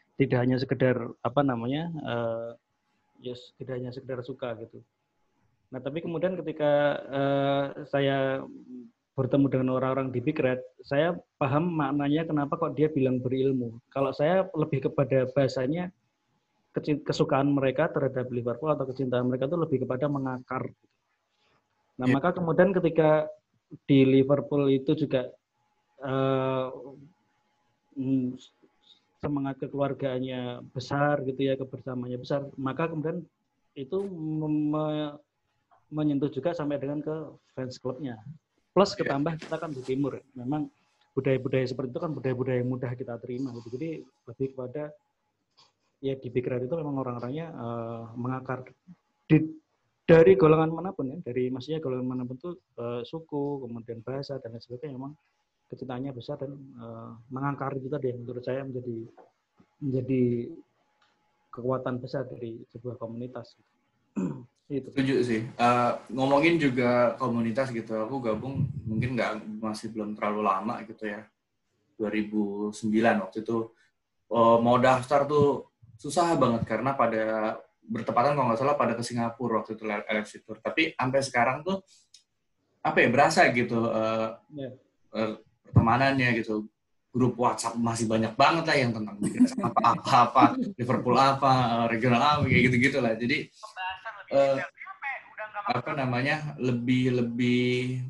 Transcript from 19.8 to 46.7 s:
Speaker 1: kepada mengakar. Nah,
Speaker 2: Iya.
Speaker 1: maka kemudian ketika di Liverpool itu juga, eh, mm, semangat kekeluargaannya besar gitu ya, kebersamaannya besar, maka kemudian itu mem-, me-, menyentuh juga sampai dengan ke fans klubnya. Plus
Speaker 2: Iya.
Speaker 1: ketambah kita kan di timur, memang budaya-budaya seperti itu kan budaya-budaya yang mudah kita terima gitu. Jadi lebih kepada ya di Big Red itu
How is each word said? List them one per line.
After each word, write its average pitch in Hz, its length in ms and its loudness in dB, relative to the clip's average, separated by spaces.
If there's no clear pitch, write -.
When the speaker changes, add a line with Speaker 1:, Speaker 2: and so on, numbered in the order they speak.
Speaker 1:
kepada 131 240 -2
mengakar. 131 560 -6
Nah, 127 100 -4
Speaker 2:
Iya. 127 60 4
Speaker 1:
maka 175 240 2
kemudian 180 400 4
ketika 156 480 4
di 135 160 8
Liverpool 139 640 4
itu 135 320 2
juga, 127 320 -2
eh, 131 640 0
mm, 127 400 0
semangat 139 400 -2
kekeluargaannya 127 960 -4
besar 143 480 0
gitu 131 160 -4
ya, 135 160 2
kebersamaannya 127 640 -8
besar, 139 400 -4
maka 135 320 -4
kemudian 160 320 -6
itu 190 240 -6
mem-, 156 720 -2
me-, 151 400 -4
menyentuh 151 400 0
juga 135 240 -2
sampai 147 320 -4
dengan 147 160 -4
ke 156 160 -6
fans 127 240 -10
klubnya. 127 400 -8
Plus 196 160 6
Speaker 2:
Iya. 143 160 -4
Speaker 1:
ketambah 143 320 0
kita - 160 -8
kan 160 160 -8
di 131 80 -8
timur, 127 400 -2
memang 139 320 -4
budaya-budaya 131 480 2
seperti 123 320 -4
itu 165 80 -4
kan 160 80 -4
budaya-budaya 127 480 -2
yang 127 160 -2
mudah 123 160 -6
kita 123 320 -8
terima 123 320 -8
gitu. 113 160 -14
Jadi 131 320 -8
lebih - 480 -8
kepada 147 400 -10
ya 135 160 -2
di 131 80 -12
Big 123 160 0
Red 127 240 -2
itu 165 80 -2